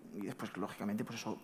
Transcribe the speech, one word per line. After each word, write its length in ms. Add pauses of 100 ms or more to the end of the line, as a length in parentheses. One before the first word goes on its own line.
(140)
y 80
después, 340
lógicamente, 480
pues 160
eso 240